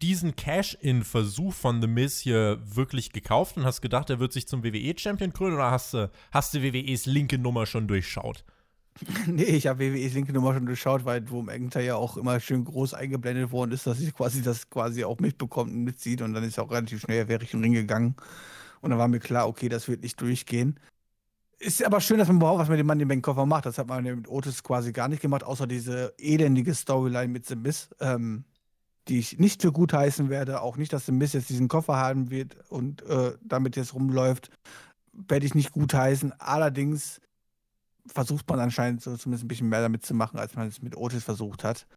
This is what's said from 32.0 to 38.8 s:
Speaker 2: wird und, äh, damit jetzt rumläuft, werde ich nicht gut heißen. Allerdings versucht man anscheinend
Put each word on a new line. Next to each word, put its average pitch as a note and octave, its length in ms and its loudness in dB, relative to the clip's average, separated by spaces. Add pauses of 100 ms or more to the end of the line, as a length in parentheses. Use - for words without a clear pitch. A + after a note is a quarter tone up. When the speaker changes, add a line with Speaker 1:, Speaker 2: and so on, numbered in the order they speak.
Speaker 2:
wird C3 280 -8 (100)
und, C#3+ 380 -6
äh, B2 260 0 (100)
damit B2+ 320 0
jetzt C3 200 -4
rumläuft, B2+ 560 2 (640)
werde C#3+ 320 0
ich C#3 80 -2
nicht D3 180 4
gut C#3+ 220 0
heißen. C3+ 440 2
Allerdings C#3+ 840 0 (840)
versucht D3 460 -2
man C3 100 2
anscheinend A#2+ 400 0